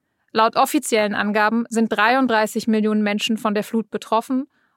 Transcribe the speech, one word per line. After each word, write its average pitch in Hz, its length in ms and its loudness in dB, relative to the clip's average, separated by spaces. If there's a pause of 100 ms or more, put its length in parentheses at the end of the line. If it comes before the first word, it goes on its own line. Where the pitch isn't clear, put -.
(340)
Laut 220 240 2
offiziellen 220 580 0
Angaben 214 540 0
sind 226 180 0
dreiunddreißig 226 800 0
Millionen 214 340 0
Menschen 208 360 -2
von 208 160 -2
der 208 100 -2
Flut 226 260 -4
betroffen 254 580 -4 (300)